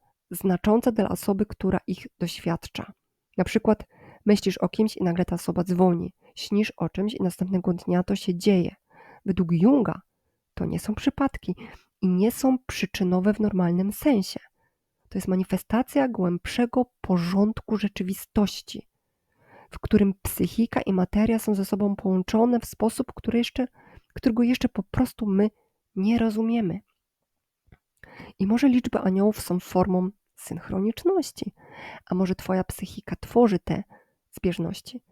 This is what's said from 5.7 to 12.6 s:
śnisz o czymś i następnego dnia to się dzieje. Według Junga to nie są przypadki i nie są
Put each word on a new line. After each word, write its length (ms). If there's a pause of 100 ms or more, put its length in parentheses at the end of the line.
śnisz 420
o 120
czymś 240
i 100
następnego 500
dnia 300
to 120
się 200
dzieje. 400 (500)
Według 260
Junga 500 (520)
to 120
nie 140
są 160
przypadki 600 (460)
i 80
nie 220
są 260 (100)